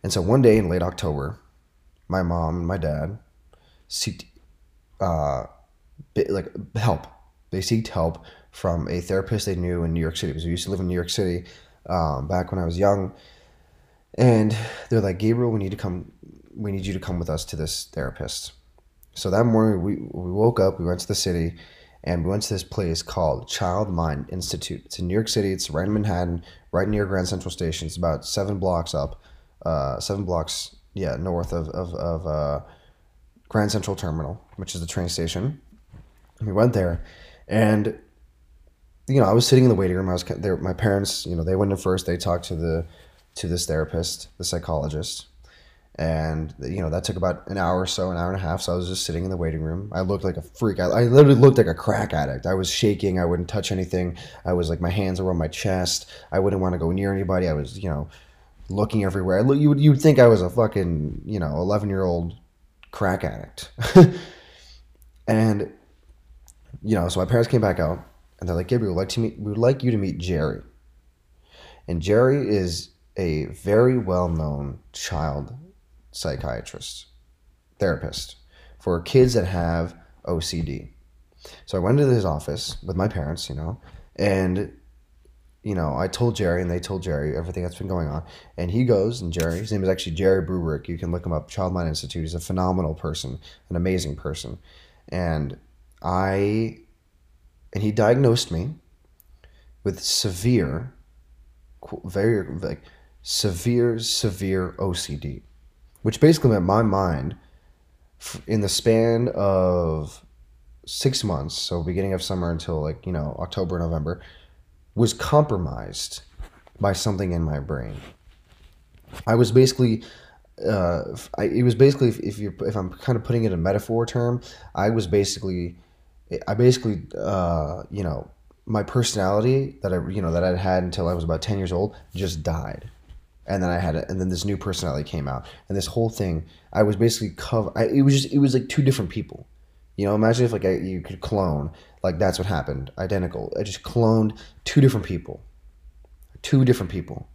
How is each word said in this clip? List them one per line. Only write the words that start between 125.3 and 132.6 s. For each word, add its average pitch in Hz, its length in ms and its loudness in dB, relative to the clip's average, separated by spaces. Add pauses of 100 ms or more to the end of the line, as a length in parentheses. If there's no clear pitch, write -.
I 104 60 0
basically, 117 480 4 (140)
uh, 85 720 -2
you 101 120 -6
know, 76 280 -4 (360)
my 107 160 0
personality 117 1000 2
that 92 100 -2
I, 80 160 -2
you 95 140 -4
know, 82 100 0
that 87 120 2
I'd 90 120 2
had 92 260 2
until 87 260 -2
I 90 60 0
was 82 100 -2
about 80 180 -2
ten 101 160 -2
years 90 140 -2
old 95 240 -2 (180)
just 85 280 -4
died. 76 480 -6 (560)